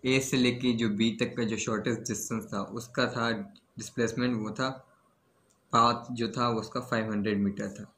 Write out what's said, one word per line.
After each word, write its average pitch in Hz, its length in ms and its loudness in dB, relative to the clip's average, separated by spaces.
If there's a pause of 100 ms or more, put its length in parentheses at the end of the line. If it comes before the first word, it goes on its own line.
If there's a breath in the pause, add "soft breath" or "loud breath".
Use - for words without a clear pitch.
ए 131 160 4
से 131 180 0
लेके 123 360 4
जो 113 160 2
बी 107 220 2
तक 117 260 -2
का 120 60 0
जो 107 140 0
shortest 110 440 -2
distance 107 520 -6
था 101 80 -2
उसका 117 460 -4
था 117 240 0 (460)
displacement, 120 640 -2
वो 107 100 -6
था, 131 180 -2 (1040)
path 117 380 4
जो 117 200 -2
था 120 180 2
वो 113 100 0
उसका 107 220 -6
five 110 300 0
hundred 104 280 2
meter 101 300 0
था। 101 280 -14